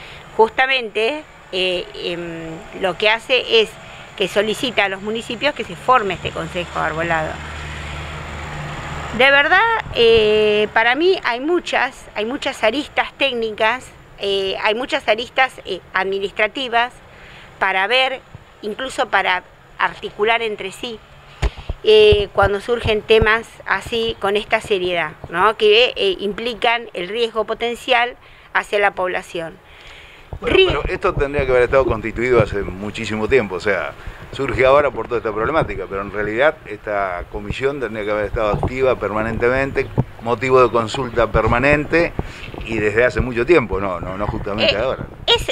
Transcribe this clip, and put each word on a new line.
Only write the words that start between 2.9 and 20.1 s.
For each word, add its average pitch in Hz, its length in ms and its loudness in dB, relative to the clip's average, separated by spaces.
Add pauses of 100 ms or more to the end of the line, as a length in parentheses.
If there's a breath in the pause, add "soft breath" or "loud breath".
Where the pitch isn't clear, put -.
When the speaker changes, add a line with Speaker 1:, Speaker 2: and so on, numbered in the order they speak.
Speaker 1:
que 208 140 -2
hace 226 500 0
es 208 100 0 (460 loud breath)
que 190 100 -2
solicita 214 580 -2
a 196 40 0
los 190 140 -8
municipios 233 520 -4
que 233 100 -8
se 175 120 -12
forme 208 380 2
este - 160 -6
Consejo 165 480 -6
de 160 80 0
Arbolado. 160 460 -2 (1900)
De 269 120 6
verdad, 302 300 6 (340)
eh, 214 800 4
para 233 220 4
mí 349 300 2
hay 247 160 -4
muchas, 262 720 -2
hay 214 100 -4
muchas 269 380 -6
aristas 240 520 0
técnicas, 233 680 -2 (360)
eh, 196 420 -2
hay 214 140 2
muchas 262 320 -4
aristas, 247 440 0 (120)
eh, 180 160 -6 (120)
administrativas 214 1000 -2 (680 loud breath)
para 190 300 2
ver, 262 320 2 (420)
incluso 240 460 -4
para 185 340 0 (360)
articular 208 640 0